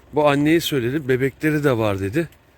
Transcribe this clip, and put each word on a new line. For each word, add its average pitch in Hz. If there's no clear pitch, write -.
bu 147
anneyi 147
söyledi. 131
"Bebekleri 139
de 131
var." 104
dedi. 113